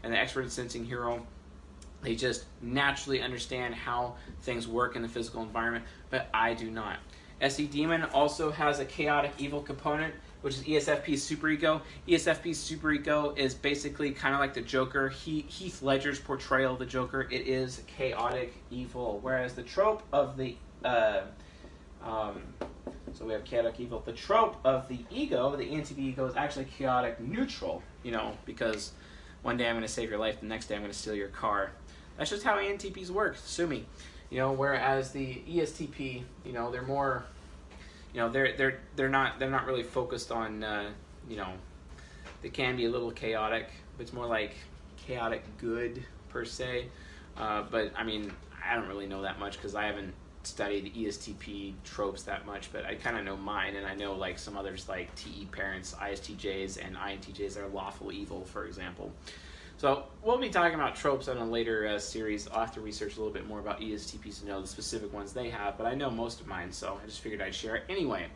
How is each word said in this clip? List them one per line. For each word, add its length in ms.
And 100
the 40
extroverted 340
sensing 340
hero 400
they 80
just 300
naturally 600
understand 540
how 400
things 260
work 300
in 60
the 80
physical 320
environment, 420
but 240
I 200
do 180
not. 280
S 180
E 80
Demon 360
also 460
has 300
a 60
chaotic 520
evil 240
component, 540
which 160
is 100
E 120
S 100
F 160
P's 260
superego. 520
E 80
S 100
F 160
P's 160
superego 800
is 160
basically 580
kinda 280
like 140
the 80
Joker. 480
He-, 320
Heath 400
Ledger's 360
portrayal 540
of 80
the 60
Joker, 440
it 160
is 420
chaotic 680
evil. 500
Whereas 320
the 100
trope 380
of 240
the, 180
uh, 380
um, 400
so 140
we 80
have 100
chaotic 380
evil. 180
The 140
trope 500
of 240
the 120
ego, 460
the 80
E 100
N 80
T 100
P 100
ego, 220
is 120
actually 300
chaotic 420
neutral, 640
you 120
know, 320
because 480
one 160
day 100
I'm 80
gonna 140
save 200
your 100
life, 200
the 60
next 220
day 80
I'm 60
gonna 120
steal 200
your 140
car. 440
That's 140
just 100
how 180
E 80
N 120
T 100
Ps 220
work, 260
sue 300
me. 180
You 80
know, 120
whereas 600
the 360
E 140
S 100
T 140
P, 400
you 80
know, 200
they're 100
more, 440
you 80
know, 80
they're, 300
they're, 220
they're 120
not, 300
they're 140
not 160
really 160
focused 480
on, 320
uh, 260
you 80
know, 160
they 80
can 260
be 100
a 40
little 220
chaotic, 580
but 60
it's 120
more 120
like 300
chaotic 460
good, 440
per 140
se. 440
Uh, 320
but, 260
I 80
mean, 300
I 60
don't 140
really 200
know 140
that 160
much 240
'cause 140
I 100
haven't 300
studied 560
E 100
S 100
T 200
P 460
tropes 400
that 240
much, 260
but 100
I 120
kinda 260
know 160
mine, 380
and 100
I 80
know, 200
like, 260
some 180
others, 320
like 240
T 160
E 40
parents, 560
I 120
S 60
T 140
Js, 500
and 140
I 140
N 80
T 120
Js 300
are 60
lawful 440
evil, 340
for 200
example. 480
So 260
we'll 160
be 100
talking 240
about 220
tropes 320
on 100
a 80
later, 420
uh, 120
series. 480
I'll 140
have 120
to 80
research 340
a 40
little 120
bit 140
more 140
about 200
E 140
S 160
T 80
Ps 220
to 80
know 120
the 60
specific 480
ones 200
they 180
have, 260
but 80
I 80
know 160
most 320
of 60
mine, 240
so 280
I 60
just 140
figured 240
I'd 100
share 220
it 120
anyway. 380